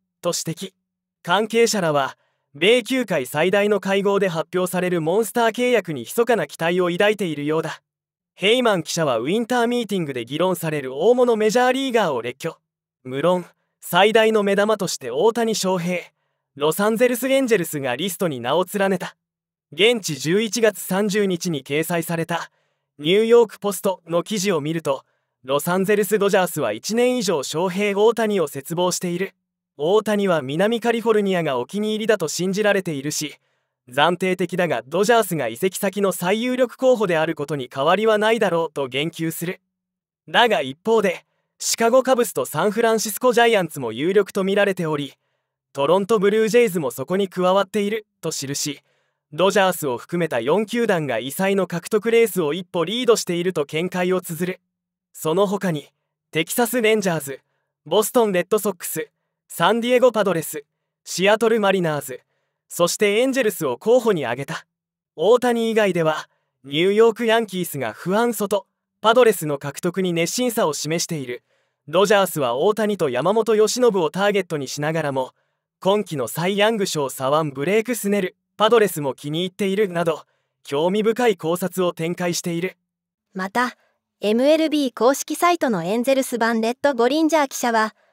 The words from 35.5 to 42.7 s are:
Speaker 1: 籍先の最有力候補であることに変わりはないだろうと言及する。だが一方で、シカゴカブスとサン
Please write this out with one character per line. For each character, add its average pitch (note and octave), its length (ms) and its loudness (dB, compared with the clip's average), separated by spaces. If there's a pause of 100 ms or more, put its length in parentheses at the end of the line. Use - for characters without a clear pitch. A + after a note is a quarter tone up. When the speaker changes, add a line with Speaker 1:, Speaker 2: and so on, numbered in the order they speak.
Speaker 1:
籍 - 220 -4
先 G3 220 -4
の G3 100 2
最 G3+ 320 -2
有 B3+ 120 -2
力 B3 220 -2
候 B3+ 180 4
補 G#3 120 0
で E3+ 100 0
あ D#3 80 0
る D#3+ 80 -2
こ C#3+ 140 -6
と D3+ 80 -4
に B2+ 180 -8
変 C3+ 100 -4
わ E3+ 120 4
り G#3+ 100 0
は G#3+ 140 4
な G#3+ 120 2
い A#3 60 2
だ G3+ 140 0
ろ E3 180 0
う - 20 -16
と C#3 160 -4
言 C#3 220 -4
及 D#3+ 220 -4
す E3+ 140 -10
る。 - 140 -8 (680)
だ G3 200 4
が F#3+ 140 0
一 C3+ 220 -8
方 A3+ 180 2
で、 F#3 240 -4 (380)
シ - 140 -4
カ A3+ 140 2
ゴ B3+ 100 6
カ B3+ 140 2
ブ A#3 100 2
ス - 80 -8
と C3 120 -2
サ D#3 200 -2
ン G#3 60 2